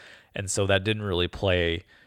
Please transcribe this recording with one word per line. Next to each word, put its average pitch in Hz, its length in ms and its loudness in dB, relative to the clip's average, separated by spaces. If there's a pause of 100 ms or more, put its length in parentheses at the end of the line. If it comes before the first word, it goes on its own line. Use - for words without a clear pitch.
(340)
and 98 160 -6
so 101 180 0
that 98 160 2
didn't 107 200 -2
really 87 240 0
play 87 560 0 (240)